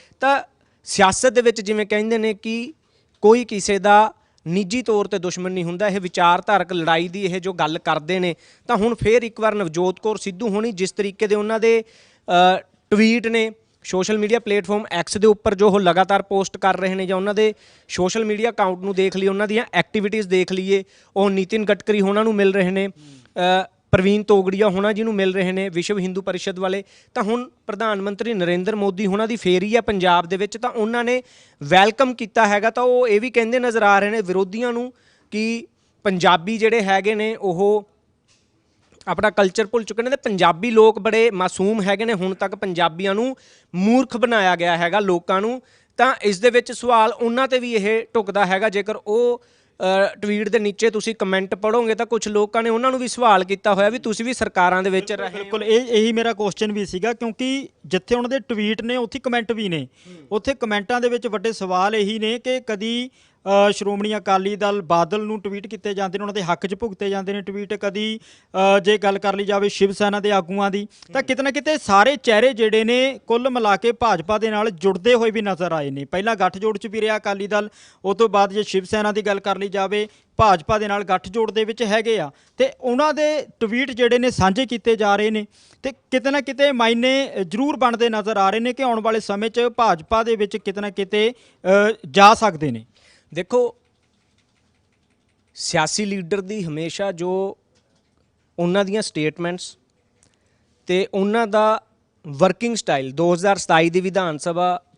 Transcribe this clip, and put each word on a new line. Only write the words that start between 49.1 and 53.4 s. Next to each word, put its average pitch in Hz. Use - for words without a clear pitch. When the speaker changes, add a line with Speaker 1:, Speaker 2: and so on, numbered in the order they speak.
Speaker 1:
ਅ, -
ਟਵੀਟ 208
ਦੇ 214
ਨੀਚੇ 208
ਤੁਸੀਂ 220
ਕੁਮੈਂਟ 190
ਪੜ੍ਹੋਗੇ 220
ਤਾਂ 220
ਕੁਛ 220
ਲੋਕਾਂ 208
ਨੇ 226
ਉਹਨਾਂ 240
ਨੂੰ 254
ਵੀ 247
ਸਵਾਲ 208